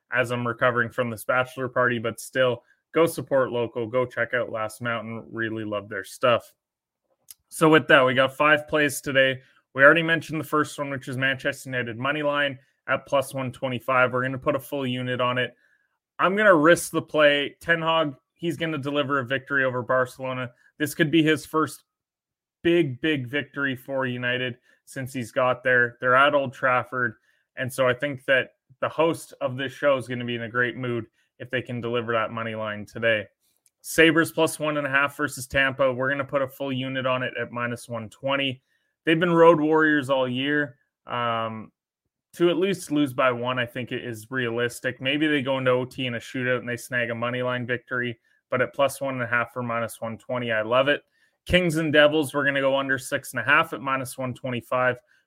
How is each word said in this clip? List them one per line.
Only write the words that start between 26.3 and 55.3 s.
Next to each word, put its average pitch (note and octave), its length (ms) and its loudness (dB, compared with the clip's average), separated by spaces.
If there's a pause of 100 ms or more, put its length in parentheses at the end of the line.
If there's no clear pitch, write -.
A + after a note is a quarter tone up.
Old C3+ 200 0
Trafford. B2 640 -2 (420)
And B2+ 160 -6
so C3 160 2
I B2 40 2
think C#3 300 -6
that C3 280 2 (280)
the B2 100 -2
host D#3 520 -2
of B2+ 160 -4
this C3+ 160 -6
show C#3+ 240 2
is A#2+ 100 -8
gonna B2 160 -6
be A#2+ 120 -4
in A#2 80 -6
a A2+ 60 -8
great B2 280 -2
mood A#2+ 300 -4 (320)
if C3 100 -16
they B2 140 -2
can A#2+ 180 -8
deliver A#2 320 -2
that A2 180 0
money A2+ 220 -6
line G#2+ 320 -8
today. A2+ 400 0 (560)
Sabres D#3+ 500 4
plus D#3+ 280 -2
one D3+ 180 -2
and C#3+ 80 -4
a C3+ 40 -4
half C#3 280 0
versus C3+ 300 -6
Tampa. C3+ 440 0
We're C3 200 -2
gonna C#3 120 -4
put C3+ 200 -2
a C3 40 -2
full C#3 240 -8
unit C3 360 -4
on B2+ 160 -2
it A#2+ 180 -6
at A#2 100 -8
minus A#2+ 380 -6
one A2+ 200 -8
twenty. C3+ 520 -4 (420)
They've D#3+ 160 2
been F3 140 2
road E3 260 10
warriors D3+ 520 4
all C3 160 2
year. C#3+ 500 -2 (300)
Um, A2+ 640 -4 (600)
to E3+ 180 2
at D3+ 60 0
least F3+ 340 -2
lose D3 220 2
by C3 180 2
one, B2 260 -4
I A#2+ 80 -2
think A#2+ 260 -10
it B2+ 120 -6
is A2 260 -10
realistic. A#2+ 720 -4
Maybe D3 240 0
they D3 160 2
go C3 160 -2
into C3 140 2
O B2+ 140 2
T C3 200 -8
in B2 80 -4
a A2+ 60 -6
shootout B2+ 400 -2
and A#2+ 100 -8
they A#2+ 80 -4
snag A#2+ 320 -4
a A#2 60 -4
money A#2+ 260 -4
line B2 240 -2
victory, B2 540 -6 (320)
but B2+ 100 0
at - 140 -2
plus C#3 260 0
one C3+ 140 -4
and B2+ 80 -4
a A2+ 40 -4
half A#2 280 -2
or B2 80 -6
minus A#2 360 -6
one A2 200 -8
twenty, B2 320 -6
I A2 100 0
love B2 260 2
it. C#3+ 140 0 (460)
Kings F3 300 2
and D#3+ 140 0
Devils, D3 440 4
we're C#3+ 100 0
gonna C#3 160 0
go C3+ 160 2
under C3+ 220 -2
six C3+ 340 -8
and B2+ 60 -4
a A2+ 40 -6
half D#3 300 2
at C#3 80 -10
minus C3+ 380 -6
one B2 160 -6
twenty-five. B2+ 600 -2 (300)